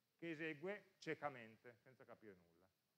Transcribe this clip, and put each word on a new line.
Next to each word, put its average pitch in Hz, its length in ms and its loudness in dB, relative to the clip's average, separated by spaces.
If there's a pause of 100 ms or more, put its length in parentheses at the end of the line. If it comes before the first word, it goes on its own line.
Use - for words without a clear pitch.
(160)
che 165 160 0
esegue 160 680 0
ciecamente, 123 840 0
senza 131 240 -16
capire 110 280 -8
nulla. 85 240 -20 (400)